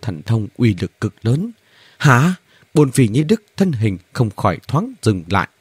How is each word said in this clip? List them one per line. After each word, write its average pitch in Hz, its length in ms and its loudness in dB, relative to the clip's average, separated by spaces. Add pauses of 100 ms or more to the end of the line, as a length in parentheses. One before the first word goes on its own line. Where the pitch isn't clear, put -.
thần 80 200 -8
thông 113 340 -2
uy 113 240 2
lực - 200 -8
cực 107 220 -4
lớn. 147 280 0 (480)
"Hả?" 180 360 4 (400)
Bổn 147 160 4
Phỉ 123 180 2
Nhị 117 140 0
Đức 185 200 0 (140)
thân 190 160 0
hình 104 260 -2 (140)
không 113 180 -2
khỏi 95 280 -2 (100)
thoáng 196 240 -4 (100)
dừng 95 260 0
lại. 92 200 -2 (120)